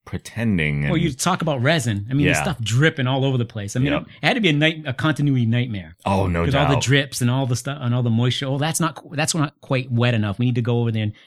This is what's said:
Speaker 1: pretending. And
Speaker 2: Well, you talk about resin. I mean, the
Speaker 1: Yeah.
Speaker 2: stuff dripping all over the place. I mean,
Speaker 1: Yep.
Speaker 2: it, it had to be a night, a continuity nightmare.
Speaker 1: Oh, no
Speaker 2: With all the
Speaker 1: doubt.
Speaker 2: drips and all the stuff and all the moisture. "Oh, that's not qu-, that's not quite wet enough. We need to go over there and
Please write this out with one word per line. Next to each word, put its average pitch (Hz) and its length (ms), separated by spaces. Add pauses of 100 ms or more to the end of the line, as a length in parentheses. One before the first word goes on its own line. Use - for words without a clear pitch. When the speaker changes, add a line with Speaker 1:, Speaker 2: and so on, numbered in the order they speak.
Speaker 1:
pretending. 85 800
And 73 80
Speaker 2:
Well, - 80
you 170 120
talk 175 300
about 151 180
resin. 117 500
I 135 40
mean, 143 120
the 85 60
Speaker 1:
Yeah. 147 100
Speaker 2:
stuff 147 180
dripping 127 460
all 131 200
over 131 100
the 117 80
place. 104 320
I 123 40
mean, 143 120
Speaker 1:
Yep. - 100
Speaker 2:
it, - 60 (140)
it 147 40
had 165 80
to 233 60
be 196 80
a 156 60
night, 156 320
a 135 80
continuity 143 520
nightmare. 110 500 (100)
Speaker 1:
Oh, 95 200
no 85 160
Speaker 2:
With 85 120
all 143 140
the - 60
Speaker 1:
doubt. - 80
Speaker 2:
drips 139 380
and 120 100
all 135 160
the 123 100
stuff 139 240
and 120 140
all 123 80
the 120 80
moisture. 123 360
"Oh, 135 120
that's 156 220
not 160 160
qu-, - 180
that's 151 200
not 151 260
quite 131 300
wet 120 240
enough. 104 240
We 123 80
need 127 100
to 123 60
go 120 180
over 117 100
there 110 140
and 104 80 (140)